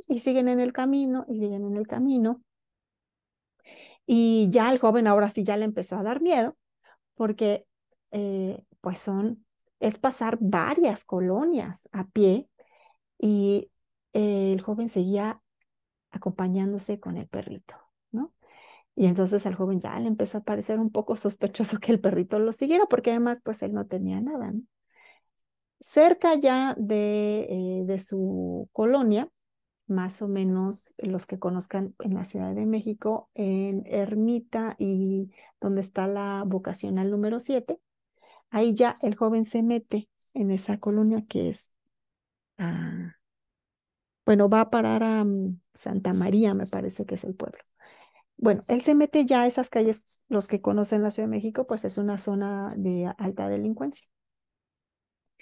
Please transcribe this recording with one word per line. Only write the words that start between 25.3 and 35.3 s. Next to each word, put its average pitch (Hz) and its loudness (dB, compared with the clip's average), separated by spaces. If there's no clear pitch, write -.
Cerca 339 6
ya 269 2
de, 208 0
eh, 185 -2
de 190 -2
su 185 -4
colonia, 233 2
más 190 -2
o 208 -4
menos 190 -2
los 185 -4
que 190 -10
conozcan 190 -4
en 190 -2
la 185 -4
Ciudad 190 -6
de 214 -2
México, 214 -4
en 190 -2
Ermita 220 -2
y 190 0